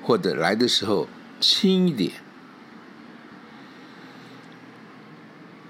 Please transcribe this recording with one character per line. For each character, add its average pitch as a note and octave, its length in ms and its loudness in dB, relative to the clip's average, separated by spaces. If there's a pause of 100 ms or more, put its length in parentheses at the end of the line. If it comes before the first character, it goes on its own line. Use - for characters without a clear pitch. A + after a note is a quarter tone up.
或 A#2 140 4
者 F2 160 0
来 E2 220 2
的 A#2+ 120 2
时 - 180 0
候 F#2+ 220 0 (320)
轻 F#3 480 4
一 E3+ 40 2
点。 F#2+ 200 -2 (3500)